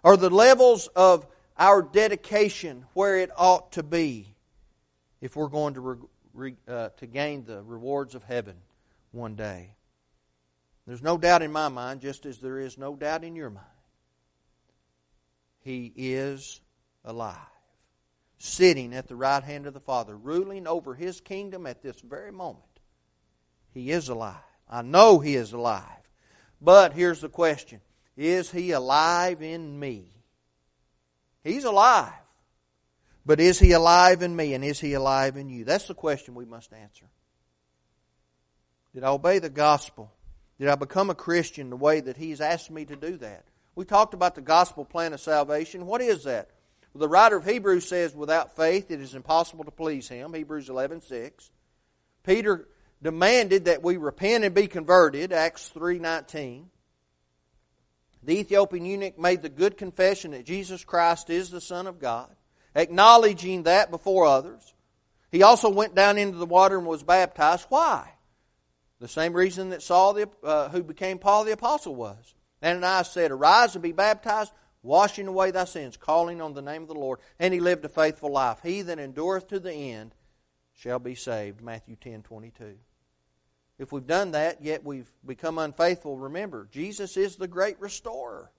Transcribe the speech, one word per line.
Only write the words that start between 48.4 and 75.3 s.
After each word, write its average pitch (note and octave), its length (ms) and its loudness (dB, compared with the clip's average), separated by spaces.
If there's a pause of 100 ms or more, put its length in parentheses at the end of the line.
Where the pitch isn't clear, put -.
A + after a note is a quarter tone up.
faith F3+ 340 -2
it C#3+ 120 -10
is C3 120 -18
impossible D#3+ 500 -4
to D3 60 -18
please D#3 380 -8
Him," C3 240 -16
Hebrews D3+ 380 -12
eleven C#3 320 -8
six. B2 480 -16 (720)
Peter G3+ 440 0 (360)
demanded F#3 640 2
that D#3 160 2
we F3+ 160 0
repent G3 460 -2
and F#3 100 -2
be G3+ 120 2
converted, E3 640 2
Acts E3 380 -4
three F3 300 -6
nineteen. D#3 720 -10 (1500)
The E3 180 -2
Ethiopian G3 460 0
eunuch G3 320 -8
made F3 240 0
the D#3 80 -10
good F#3 260 0
confession F#3+ 540 -2
that B2 160 -16
Jesus F#3 360 -10
Christ E3+ 460 0
is E3+ 220 -4
the F3 100 -14
Son F3+ 260 -12
of F3 140 -16
God, A#2+ 340 -8 (400)
acknowledging F#3 880 6
that F#3 260 4
before F#3 340 0
others. D3+ 500 0 (560)
He F3 120 4
also A#3 260 8
went G3 260 0
down G3+ 220 4
into G3 220 -4
the F3 80 -6
water F#3+ 320 4
and F3 80 -6
was D3+ 180 -8
baptized. F3 640 2
Why? C#4 420 0 (880)
The A#2+ 80 -18
same E3+ 280 -6
reason F#3 340 0
that F3 140 -12
Saul, F#3+ 320 4
the, G#3 140 -4 (140)
uh, D3 280 -2
who F3 120 -4
became F#3 360 -8
Paul G3+ 260 2
the A3 80 -4
Apostle, A#3 420 -4
was. A2 400 -14 (300)
Ananias F3+ 480 0
said, E3 180 0
"Arise F#3 460 4
and E3+ 60 -10
be E3+ 100 -6
baptized, G#3+ 580 -2 (320)
washing G3 460 2
away F#3+ 220 0